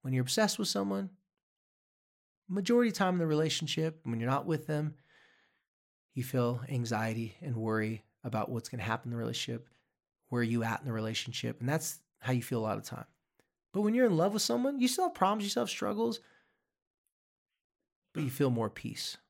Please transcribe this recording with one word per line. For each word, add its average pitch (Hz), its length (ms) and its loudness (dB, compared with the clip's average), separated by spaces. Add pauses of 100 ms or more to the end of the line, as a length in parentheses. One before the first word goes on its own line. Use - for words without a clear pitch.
When 131 120 -2
you're 127 80 4
obsessed 202 380 2
with 196 80 0
someone, 196 420 -2 (1400)
majority 220 420 4
of - 40 -6
the - 40 -8
time 185 160 4
in 180 40 2
the 170 80 2
relationship, 156 800 0
when 117 160 -2
you're 120 100 0
not 139 160 0
with 156 220 0
them, 151 260 -2 (1200)
you 127 80 -4
feel 123 460 0
anxiety 113 760 -2
and 131 140 -4
worry 110 480 0 (180)
about 110 260 -2
what's 117 200 -6
gonna - 160 -6
happen 117 240 -4
in - 20 -6
the 117 80 -4
relationship, 117 500 -6 (640)
where 120 120 2
you 117 200 2
at 113 180 -2
in 139 60 -10
the 120 60 -2
relationship, 113 680 -4
and 123 80 -2
that's 160 320 -2 (200)
how 131 120 -2
you 120 100 2
feel 120 160 -2
a - 20 0
lot 107 160 -2
of 104 80 -8
time. - 220 -12 (680)
But 202 100 0
when 208 120 4
you're 247 120 6
in 185 100 4
love 185 160 4
with 220 100 0
someone, 254 380 0
you 247 80 4
still 359 160 2
have 349 100 0
problems, 202 300 2
you 202 60 -4
still 240 120 0
have 208 80 -2
struggles, 220 500 -2 (1900)
but 156 100 -4
you 131 80 0
feel 135 200 2
more 113 200 0
peace. - 460 -8 (140)